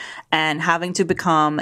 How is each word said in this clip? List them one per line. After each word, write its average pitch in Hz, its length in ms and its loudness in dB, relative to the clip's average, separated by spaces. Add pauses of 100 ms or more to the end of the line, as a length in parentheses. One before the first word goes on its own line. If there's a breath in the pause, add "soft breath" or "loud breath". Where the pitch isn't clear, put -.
(300 loud breath)
and 156 320 0
having 175 320 -2
to 190 100 2
become 156 580 2